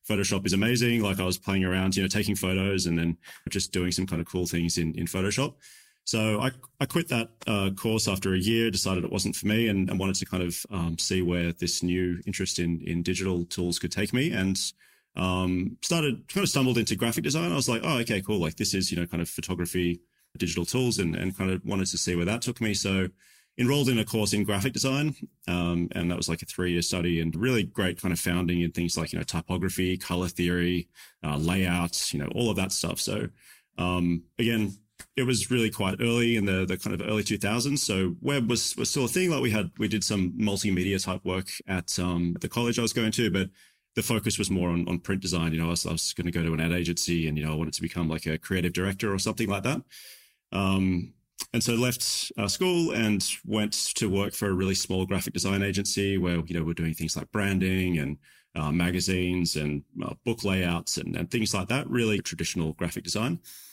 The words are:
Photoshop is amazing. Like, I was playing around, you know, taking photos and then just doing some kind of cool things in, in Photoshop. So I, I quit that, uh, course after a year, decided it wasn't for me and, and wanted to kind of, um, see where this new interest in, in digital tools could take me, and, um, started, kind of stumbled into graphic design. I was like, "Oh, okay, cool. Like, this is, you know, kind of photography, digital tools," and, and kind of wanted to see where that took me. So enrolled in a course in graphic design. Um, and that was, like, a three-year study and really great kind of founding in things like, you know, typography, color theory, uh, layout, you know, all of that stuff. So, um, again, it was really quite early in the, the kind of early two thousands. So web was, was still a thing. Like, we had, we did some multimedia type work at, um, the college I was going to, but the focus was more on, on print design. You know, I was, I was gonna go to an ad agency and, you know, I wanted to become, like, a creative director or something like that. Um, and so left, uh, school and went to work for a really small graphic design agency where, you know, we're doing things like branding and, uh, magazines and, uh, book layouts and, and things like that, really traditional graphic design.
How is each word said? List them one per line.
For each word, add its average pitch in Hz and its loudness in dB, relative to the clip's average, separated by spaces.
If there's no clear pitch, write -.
Photoshop 98 2
is 92 2
amazing. 117 4
Like, 98 2
I 92 0
was 90 0
playing 95 0
around, 95 2
you 98 2
know, 92 2
taking 101 0
photos 95 0
and 85 2
then 82 0
just - -4
doing 90 0
some 92 0
kind 85 -2
of 82 -6
cool 90 -2
things 85 0
in, 80 0
in 82 -4
Photoshop. 98 -2
So 110 2
I, 131 0
I 139 0
quit - 0
that, 117 0
uh, 101 4
course 110 0
after 95 2
a 92 4
year, 113 4
decided 92 0
it - -4
wasn't 98 -2
for 101 -4
me 110 4
and, 95 2
and 98 -2
wanted 95 0
to - -4
kind 90 -2
of, 87 -4
um, 85 -2
see 92 0
where 87 2
this - -2
new 90 0
interest 95 -2
in, 85 0
in 85 -2
digital 92 0
tools 87 -2
could 87 -6
take 104 -2
me, 135 2
and, 95 0
um, 92 0
started, 151 0
kind 196 0
of - 2
stumbled 127 4
into 110 2
graphic 117 0
design. 165 0
I - 0
was 135 2
like, 113 0
"Oh, 139 2
okay, 113 0
cool. 104 0
Like, 80 -2
this 101 0
is, 92 0
you 85 0
know, 87 0
kind 85 -2
of 85 -2
photography, 87 -2
digital 85 0
tools," 120 2
and, 85 0
and 92 -4
kind 92 0
of 92 -2
wanted 95 -2
to 82 -4
see 90 0
where 85 2
that 110 0
took - -4
me. 110 0
So 95 0
enrolled 127 2
in 123 4
a 107 2
course 107 0
in 104 4
graphic 101 0
design. 139 0
Um, 87 2
and 87 -2
that 87 0
was, 85 -2
like, 82 -2
a 82 -12
three-year 87 0
study 85 0
and 80 -2
really 117 2
great 92 -2
kind 90 0
of 85 0
founding 87 2
in 85 0
things 87 -2
like, 85 -4
you 85 -2
know, 80 -4
typography, 92 -2
color 90 -2
theory, 87 0
uh, 73 -2
layout, 87 0
you - -2
know, - -4
all 120 2
of 101 0
that 95 -2
stuff. - -2
So, 104 -4
um, 87 2
again, 110 2
it 135 0
was 123 0
really 117 4
quite 95 -2
early 117 2
in 104 2
the, 95 2
the 95 -2
kind 95 -4
of - -6
early 107 0
two 104 0
thousands. 120 0
So 95 2
web 135 0
was, - 0
was - -2
still 139 0
a - 2
thing. 180 2
Like, 139 2
we 117 2
had, 101 0
we 107 0
did 101 0
some 92 0
multimedia 98 2
type 92 -4
work 92 -2
at, 92 -2
um, 87 0
the - -4
college 120 0
I - 2
was 113 0
going 110 0
to, 113 2
but 95 0
the 117 -2
focus 110 0
was 98 0
more 90 2
on, 85 0
on 87 0
print 95 -2
design. 82 0
You 80 0
know, 82 0
I - 0
was, 85 0
I - -2
was - -2
gonna 87 -4
go 85 0
to 82 0
an 78 0
ad 82 0
agency 85 0
and, 76 -2
you 76 -2
know, 78 -2
I - -2
wanted 80 -2
to 87 -6
become, 85 -2
like, 80 -4
a 80 -2
creative 90 -2
director 98 -2
or 95 -2
something 113 -2
like 98 -2
that. 127 -2
Um, 95 2
and 117 0
so 120 2
left, - 0
uh, 104 0
school 175 2
and 104 2
went 107 0
to 110 0
work 98 0
for 104 -2
a 98 2
really 95 2
small 92 0
graphic 95 -2
design 98 0
agency 98 0
where, 87 2
you 85 -4
know, 82 0
we're 82 -2
doing 82 -2
things 80 -4
like - -8
branding 95 2
and, 71 -4
uh, 78 -2
magazines 90 2
and, 73 -2
uh, - -6
book 113 -2
layouts 90 0
and, 82 -4
and 85 -4
things 110 0
like 98 -2
that, 131 0
really 110 2
traditional 82 -2
graphic - -4
design. 123 -2